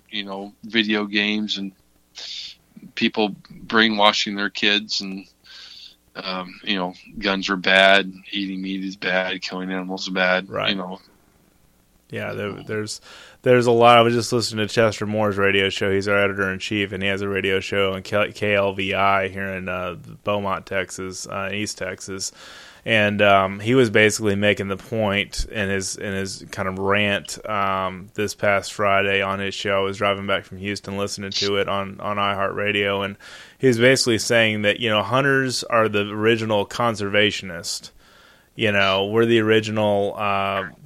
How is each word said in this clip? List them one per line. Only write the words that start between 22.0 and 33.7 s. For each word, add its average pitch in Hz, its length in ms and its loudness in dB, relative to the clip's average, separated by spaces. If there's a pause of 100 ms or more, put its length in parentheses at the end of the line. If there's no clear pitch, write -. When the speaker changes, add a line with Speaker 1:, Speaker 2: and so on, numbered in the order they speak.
Speaker 2:
And, 104 360 2
um, 98 380 6
he 110 160 0
was 127 160 6
basically 107 460 4
making 101 320 2
the 98 80 -4
point 101 680 -2
in 101 220 -4
his, 95 280 -4
in 98 180 -8
his 98 380 -8
kind 95 160 -6
of 92 100 -6
rant, 101 680 -2
um, 98 680 -4
this 104 220 -4
past 101 360 0
Friday 98 480 2
on 98 200 -2
his 98 160 -6
show. 98 220 -2
I 98 40 2
was 98 160 -4
driving 101 300 0
back 98 160 0
from 92 140 -18
Houston 98 380 -8
listening 101 360 -6
to 101 240 -2
it 98 120 0
on, 98 300 -6
on 101 200 -4
iHeartRadio, 101 840 0
and 98 120 -8 (420)
he 135 80 0
was 120 120 4